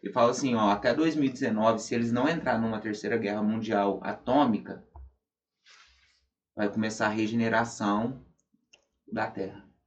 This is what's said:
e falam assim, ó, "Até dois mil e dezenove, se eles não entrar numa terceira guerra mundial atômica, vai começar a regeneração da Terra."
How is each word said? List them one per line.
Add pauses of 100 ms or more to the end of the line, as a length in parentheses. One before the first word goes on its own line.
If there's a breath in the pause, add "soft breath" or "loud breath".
e
falam
assim,
ó,
"Até
dois
mil
e
dezenove,
se
eles
não
entrar
numa
terceira
guerra
mundial
atômica, (1700 soft breath)
vai
começar
a
regeneração (920)
da
Terra." (240)